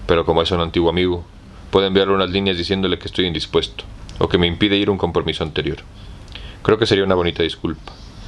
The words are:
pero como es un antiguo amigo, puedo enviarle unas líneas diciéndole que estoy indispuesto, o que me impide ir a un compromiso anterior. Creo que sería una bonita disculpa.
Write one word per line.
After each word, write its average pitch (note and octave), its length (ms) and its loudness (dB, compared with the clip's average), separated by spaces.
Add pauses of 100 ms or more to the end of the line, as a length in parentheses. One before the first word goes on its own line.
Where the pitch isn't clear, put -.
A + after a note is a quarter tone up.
pero E2 200 2
como E2 160 4
es E2+ 80 -2
un F2 100 0
antiguo E2+ 300 2
amigo, F2 340 0 (460)
puedo G2 160 4
enviarle F#2+ 280 4
unas F#2+ 160 2
líneas F#2+ 280 0
diciéndole F#2 400 -2
que - 80 -14
estoy F#2 200 -2
indispuesto, D#2+ 580 -2 (340)
o - 100 0
que - 100 2
me F2 80 4
impide G2 300 2
ir G2+ 120 2
a G#2 40 2
un F#2+ 60 0
compromiso E2 460 -2
anterior. D2 340 -4 (840)
Creo G#2+ 160 4
que A2 80 4
sería G2 180 4
una F#2+ 100 4
bonita F2 280 2
disculpa. D#2+ 500 -4 (360)